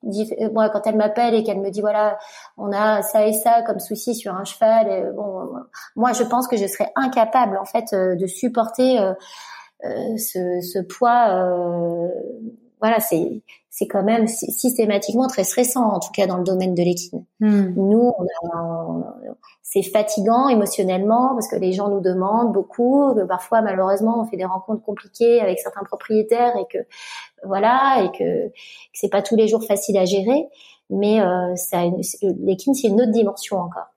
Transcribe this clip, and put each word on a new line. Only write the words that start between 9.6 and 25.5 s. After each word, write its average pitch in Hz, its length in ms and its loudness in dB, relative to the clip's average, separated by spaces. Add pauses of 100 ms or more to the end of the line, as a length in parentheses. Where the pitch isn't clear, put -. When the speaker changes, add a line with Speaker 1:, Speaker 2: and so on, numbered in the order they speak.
Speaker 1:
euh, 220 320 -6
ce, 180 440 -4
ce 180 180 -6
poids. 233 560 2
Euh, 175 720 0 (720)
voilà, 220 200 2
c'est, 196 440 -2 (260)
c'est - 180 -4
quand 196 160 -2
même 220 240 2
sy-, - 240 -6
systématiquement 226 760 0
très 226 160 -2
stressant, 247 440 0
en 196 120 0
tout - 120 -10
cas 196 140 0
dans 185 120 -2
le 180 60 -2
domaine 185 300 0
de 175 80 0
l'équine. 175 440 -2 (140)
Speaker 2:
Hmm. 202 360 4
Speaker 1:
Nous, 214 420 4
on 180 60 -4
a, 170 400 -6
on, 165 400 -6 (600)
c'est 196 200 -2
fatigant 214 640 2
émotionnellement 208 840 2
parce 226 160 -4
que - 80 -4
les 185 160 0
gens 202 160 -2
nous 202 100 0
demandent 190 540 0
beaucoup, 254 600 2
que 196 100 0
parfois 185 360 0
malheureusement 202 600 0
on 220 40 -2
fait 202 120 -8
des 185 80 -4
rencontres 190 380 -6
compliquées 233 580 2
avec 185 180 0